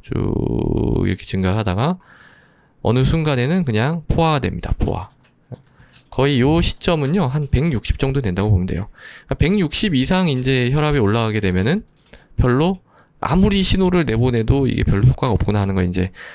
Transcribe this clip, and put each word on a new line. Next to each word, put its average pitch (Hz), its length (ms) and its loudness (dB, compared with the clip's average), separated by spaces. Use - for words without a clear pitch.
쭉 - 120 -10
이렇게 92 200 -4
증가를 95 340 -2
하다가 110 400 -2
어느 123 200 2
순간에는 151 640 0
그냥 135 420 -2
포화가 160 320 0
됩니다. - 400 -4
포화. - 320 -4
거의 135 300 0
요 156 220 4
시점은요, 170 640 0
한 143 240 -4
백육십 139 480 0
정도 135 240 -2
된다고 98 280 -2
보면 92 140 2
돼요. 92 240 -6
그러니까 - 80 -4
백육십 180 600 0
이상 180 340 2
이제 127 440 0
혈압이 147 260 0
올라가게 110 420 0
되면은 95 440 0
별로 151 440 2
아무리 196 420 2
신호를 180 440 2
내보내도 120 600 0
이게 - 160 0
별로 101 240 2
효과가 127 260 2
없구나 104 280 0
하는 98 140 -2
걸 92 100 0
이제, 92 260 -2